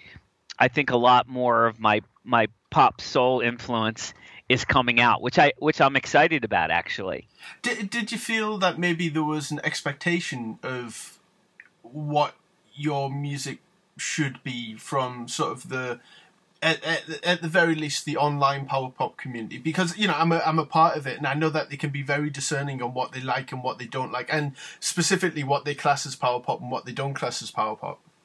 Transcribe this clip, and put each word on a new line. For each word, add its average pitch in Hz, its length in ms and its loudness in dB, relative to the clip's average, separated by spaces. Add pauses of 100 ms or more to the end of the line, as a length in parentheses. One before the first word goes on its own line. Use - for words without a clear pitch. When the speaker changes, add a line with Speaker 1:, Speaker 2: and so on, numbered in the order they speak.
(580)
Speaker 1:
I 127 120 6
think 131 220 0
a 123 60 6
lot 120 300 6
more 123 400 2
of 110 120 -6
my, 107 220 4 (220)
my 113 240 2 (220)
pop - 320 4
soul 127 400 2
influence 117 720 -2 (340)
is 123 180 2
coming 120 340 2
out, 117 220 6
which 123 160 -2
I, 147 220 8
which 151 200 2
I'm 139 160 4
excited 147 480 2
about, 85 280 2
actually. 85 560 -4 (340)
Speaker 2:
Did, 226 300 -4
did 233 200 -4
you 226 60 -4
feel 214 400 -2
that 180 220 0
maybe 170 280 0
there 156 160 0
was 151 280 -2
an 147 120 -4
expectation 151 1000 -4
of 123 560 -10 (640)
what 147 500 0 (400)
your 143 380 -2
music 143 480 -6 (360)
should - 480 -4
be 120 320 -8
from 123 520 -4
sort - 240 -4
of - 180 -12
the, 127 300 -6 (640)
at, 160 200 0
at, 151 400 -6
at 175 180 0
the 165 60 -4
very 165 280 4
least, 151 300 -4
the 139 120 -2
online 139 480 2
power 135 240 -4
pop - 280 -6
community? 117 420 -10
Because, 175 380 -2
you 208 100 2
know, 160 80 0
I'm 165 160 4
a, 170 80 2
I'm 156 180 0
a 151 80 2
part 160 320 4
of 139 80 -6
it, 127 120 -6
and 143 100 -4
I 139 80 0
know 156 140 2
that 151 200 -2
they 139 80 -10
can 143 140 -4
be 143 100 -6
very 147 300 -2
discerning 139 500 -4
on 123 120 -4
what 127 180 -6
they 131 100 -10
like 131 300 -4
and 131 120 -6
what 127 140 -4
they 127 80 -12
don't 127 260 -6
like, 123 220 -4
and 147 200 0 (260)
specifically 170 640 0
what 139 200 0
they 143 120 -4
class 143 320 0
as 135 80 -12
power 123 240 0
pop 127 200 -4
and 123 120 -12
what 127 140 -6
they 123 60 -10
don't 139 220 -4
class 123 300 -6
as 107 80 -12
power 110 240 -2
pop. - 240 -10 (260)